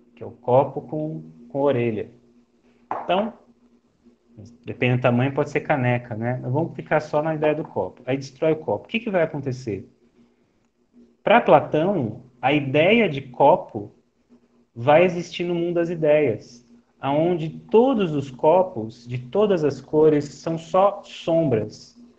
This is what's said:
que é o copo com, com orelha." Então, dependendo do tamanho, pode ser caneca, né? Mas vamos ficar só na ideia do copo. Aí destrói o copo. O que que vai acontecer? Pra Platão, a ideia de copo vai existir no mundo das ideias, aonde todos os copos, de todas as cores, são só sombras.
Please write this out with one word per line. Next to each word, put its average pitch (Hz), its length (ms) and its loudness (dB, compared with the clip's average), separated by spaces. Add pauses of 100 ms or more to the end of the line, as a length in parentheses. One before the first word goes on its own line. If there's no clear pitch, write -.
(160)
que - 60 -20
é 110 40 -14
o 104 60 -14
copo 135 500 0
com, 156 420 -8 (240)
com 139 140 -4
orelha." 120 500 0 (920)
Então, 202 300 -2 (1300)
dependendo 123 340 0
do 127 40 -10
tamanho, 127 300 2
pode 147 160 -2
ser 147 120 -2
caneca, 123 520 -2
né? 120 280 -6
Mas 127 100 -6
vamos 165 240 -2
ficar 156 240 -2
só 151 220 -2
na 160 140 -2
ideia 151 200 0
do 156 80 -6
copo. 95 420 -8
Aí 131 120 -2
destrói 139 340 -4
o 156 60 0
copo. 104 260 -6
O - 60 -20
que 226 100 -4
que 226 100 -8
vai 185 140 0
acontecer? 120 680 -8 (1300)
Pra 202 160 6
Platão, 156 840 2 (180)
a 135 120 0
ideia 156 560 2
de 135 120 -6
copo 139 720 0 (800)
vai 147 300 4
existir 175 400 -4
no 175 100 -2
mundo 170 220 -2
das 170 140 0
ideias, 151 760 0 (340)
aonde 160 500 -2
todos 220 640 2
os 139 160 -4
copos, 156 760 0
de 123 100 -8
todas 196 460 0
as 135 160 0
cores, 151 460 2
são 165 320 -8
só 196 460 0
sombras. 147 960 -2 (220)